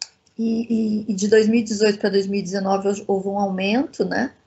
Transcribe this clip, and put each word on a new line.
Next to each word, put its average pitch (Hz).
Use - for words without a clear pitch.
e, 226
e, -
e 208
de 202
dois 220
mil 233
e 220
dezoito 208
pra 208
dois 196
mil 196
e -
dezenove 196
houve, 202
houve 196
um 196
aumento, 196
né, 185